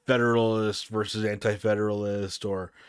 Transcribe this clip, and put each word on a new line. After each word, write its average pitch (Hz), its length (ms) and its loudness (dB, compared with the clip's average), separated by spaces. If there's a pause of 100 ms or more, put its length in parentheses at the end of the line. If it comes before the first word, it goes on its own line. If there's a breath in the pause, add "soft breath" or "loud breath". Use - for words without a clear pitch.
federalist 117 840 2
versus 107 360 -2
anti-federalist, 104 1200 -2
or, 95 260 -4 (180 loud breath)